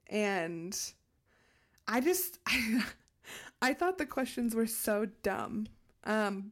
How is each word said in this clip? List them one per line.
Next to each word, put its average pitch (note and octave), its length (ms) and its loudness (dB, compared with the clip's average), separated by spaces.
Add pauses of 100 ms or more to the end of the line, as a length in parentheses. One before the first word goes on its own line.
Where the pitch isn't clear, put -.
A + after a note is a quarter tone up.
and F#3 680 -2 (1080)
I A#3 140 2
just, F4+ 420 2
<laughs> - 40 -6
I, A3+ 360 2 (760)
I B3+ 120 2
thought F#4 240 0
the D#4 80 -2
questions B3 480 -2
were A3+ 140 4
so A3 400 0 (160)
dumb, G3+ 440 -2 (360)
um, G#3 480 0